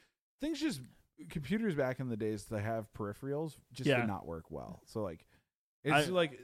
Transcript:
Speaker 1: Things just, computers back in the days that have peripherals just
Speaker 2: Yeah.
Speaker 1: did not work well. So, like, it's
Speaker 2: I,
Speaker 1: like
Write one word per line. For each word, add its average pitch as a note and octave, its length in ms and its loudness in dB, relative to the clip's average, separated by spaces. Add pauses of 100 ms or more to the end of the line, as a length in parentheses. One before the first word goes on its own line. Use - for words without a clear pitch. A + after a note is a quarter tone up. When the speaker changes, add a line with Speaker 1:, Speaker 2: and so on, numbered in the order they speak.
(420)
Speaker 1:
Things D4 180 -2
just, A#3+ 220 0 (480)
computers F3+ 440 0
back C3 280 2
in B2+ 80 -2
the A2+ 80 -2
days G#2+ 300 0
that G#2+ 140 -2
have A2 320 -2
peripherals C#3 640 -4 (140)
just B2+ 160 -2
Speaker 2:
Yeah. B2+ 140 6
Speaker 1:
did A2+ 60 0
not G2 200 -2
work E2 240 -8
well. C2 340 -8
So, - 160 -4
like, F2 240 -6 (600)
it's D3+ 240 6
Speaker 2:
I, - 20 0
Speaker 1:
like E3+ 320 2